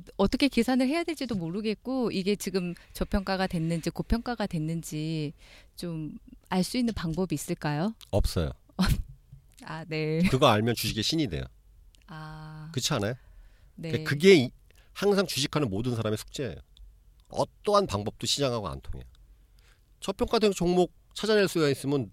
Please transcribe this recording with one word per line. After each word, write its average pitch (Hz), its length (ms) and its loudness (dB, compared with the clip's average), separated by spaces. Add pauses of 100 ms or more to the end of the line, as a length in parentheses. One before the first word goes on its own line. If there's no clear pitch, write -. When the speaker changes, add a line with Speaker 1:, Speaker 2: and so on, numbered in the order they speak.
(160)
Speaker 1:
어떻게 - 320 4
계산을 254 400 2
해야 330 160 0
될지도 262 320 -4
모르겠고 214 760 -2
이게 190 240 0
지금 180 400 -4 (200)
저평가가 190 520 0
됐는지 165 440 -2
고평가가 - 560 -2
됐는지 156 840 -4 (440)
좀 160 340 -8 (380)
알 185 160 2
수 - 120 -4
있는 240 160 2
방법이 165 420 -2
있을까요? 160 600 -2 (160)
Speaker 2:
없어요. - 400 0 (260)
Speaker 1:
<laughs> - 880 -2
아, 160 240 -12
네. 156 320 0 (100)
Speaker 2:
그거 135 180 6
알면 110 260 4
주식의 107 280 -2
신이 156 260 0
돼요. 110 160 -6 (640)
Speaker 1:
아. 156 640 -16
Speaker 2:
그렇지 - 200 -2
않아요? 110 220 0 (640)
Speaker 1:
네. 165 140 -12
Speaker 2:
그러니까 156 200 -4
그게 180 240 8
이-, 131 160 6 (420)
항상 196 340 2
주식하는 135 440 -2
모든 117 260 -2
사람의 107 220 -2
숙제예요. 104 380 -8 (760)
어떠한 202 560 0
방법도 104 400 -6
시장하고 120 420 0
안 67 140 -8
통해요. 65 220 -10 (960)
저평가된 214 520 0
종목 180 400 2 (220)
찾아낼 208 340 2
수가 151 220 2
있으면 135 420 -2